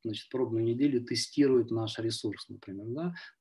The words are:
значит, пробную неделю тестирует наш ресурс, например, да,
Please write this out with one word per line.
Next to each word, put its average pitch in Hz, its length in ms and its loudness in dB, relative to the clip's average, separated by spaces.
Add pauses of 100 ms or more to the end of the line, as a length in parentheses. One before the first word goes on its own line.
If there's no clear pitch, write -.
значит, 107 260 -6
пробную 113 340 0
неделю 123 400 2
тестирует 123 680 4
наш 110 260 -2
ресурс, 113 500 -4
например, 101 420 -12
да, 170 260 -4 (260)